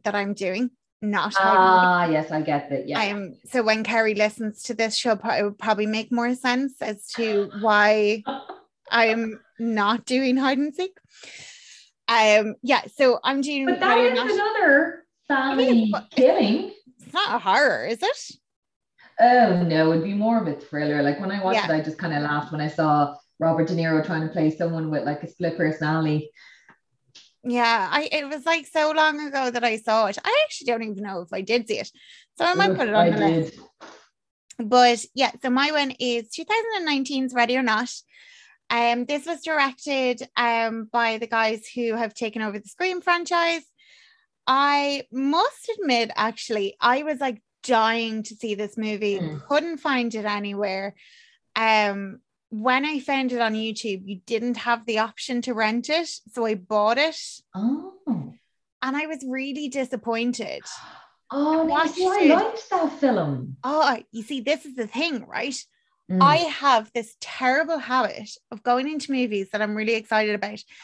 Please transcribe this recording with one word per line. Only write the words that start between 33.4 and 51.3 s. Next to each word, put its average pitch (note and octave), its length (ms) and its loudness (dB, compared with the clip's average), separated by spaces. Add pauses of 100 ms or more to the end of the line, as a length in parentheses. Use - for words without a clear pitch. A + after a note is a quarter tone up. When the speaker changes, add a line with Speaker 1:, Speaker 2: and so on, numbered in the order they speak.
Speaker 1:
list. - 160 -10 (1000)
But A#3+ 540 4
yeah, B3+ 180 0 (100)
so C4 80 -2
my C4+ 220 2
one C#4+ 280 0
is A#3 300 -2
two E4 140 -10
thousand A4+ 340 -2
and F4 80 -4
nineteen's C4+ 480 -2
Ready B3 240 2
or C4 60 0
Not. A3+ 280 0 (760)
Um, A#3+ 360 0
this C#4+ 200 -4
was E4 180 -8
directed, C4+ 800 -2 (140)
um, A3+ 560 0
by A3+ 280 0
the A3+ 80 -8
guys A3 460 -2
who A#3 220 -2
have A3+ 180 -4
taken A3 280 -6
over G#3+ 180 -6
the - 80 -18
Scream F4+ 340 -4
franchise. E4+ 640 0 (800)
I C#4+ 640 2
must D4+ 580 -2 (100)
admit, A#3+ 360 0
actually, G#3+ 640 -2
I B3+ 220 2
was, D4 160 -4
like, B3+ 220 -4 (220)
dying A3+ 600 0
to G#3+ 120 -14
see G#3+ 200 -6
this G3+ 220 -8
movie. G#3 420 -2
Speaker 2:
Hmm. D#3 180 -6 (100)
Speaker 1:
Couldn't D#4 300 0
find B3 380 0
it G#3+ 100 -6
anywhere. G3+ 720 -4 (600)